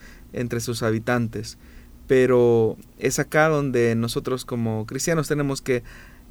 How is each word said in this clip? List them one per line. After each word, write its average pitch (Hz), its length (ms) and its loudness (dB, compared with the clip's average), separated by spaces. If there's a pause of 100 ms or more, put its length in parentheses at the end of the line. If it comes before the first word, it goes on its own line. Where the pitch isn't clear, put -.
(340)
entre 120 260 -4
sus 117 220 -6
habitantes. 113 760 -2 (480)
Pero 120 720 4 (220)
es 131 180 -2
acá 156 320 2
donde 127 460 2
nosotros 123 500 -4
como 110 400 -4
cristianos 139 420 -2
tenemos 143 360 -2
que, 123 180 0 (500)